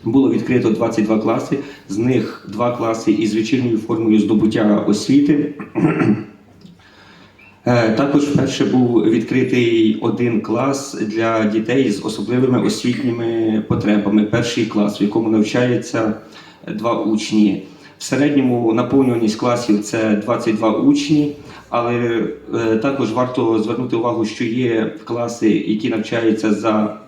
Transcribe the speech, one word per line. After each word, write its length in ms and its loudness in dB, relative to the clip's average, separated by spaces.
Було 260 2
відкрито 400 0
двадцять 340 0
два 140 0
класи, 400 -2
з 100 -6
них 540 -2
два 240 -2
класи 360 0
із 220 0
вечірньою 440 0
формою 420 2
здобуття 680 2
освіти. 640 2
<clears throat> 420 2
Е, 260 2
також 320 2
вперше 400 0
був 400 2
відкритий 960 2
один 380 0
клас 540 -4
для 500 -2
дітей 460 0
з 140 -4
особливими 580 0
освітніми 1040 -2
потребами. 560 2
Перший 420 -2
клас, 340 -2
в 20 2
якому 260 0
навчається 840 0
два 340 -4
учні. 600 2
В 20 -14
середньому 680 2
наповнюваність 640 2
класів — 460 0
це 320 0
двадцять 320 -2
два 160 0
учні, 640 2
але, 560 -2
е, 220 0
також 360 -2
варто 460 0
звернути 380 -2
увагу, 280 0
що 200 -6
є 600 -2
класи, 460 -2
які 380 -2
навчаються 680 0
за 420 -2